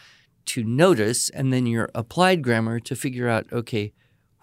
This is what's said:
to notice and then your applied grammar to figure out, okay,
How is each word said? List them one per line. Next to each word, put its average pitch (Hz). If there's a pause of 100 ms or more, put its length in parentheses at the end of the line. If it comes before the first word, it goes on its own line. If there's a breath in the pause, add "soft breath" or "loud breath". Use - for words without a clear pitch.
(460 soft breath)
to 117
notice 123
and 131
then 127
your 117
applied 175
grammar 113
to 117
figure 123
out, 113
okay, 113 (500)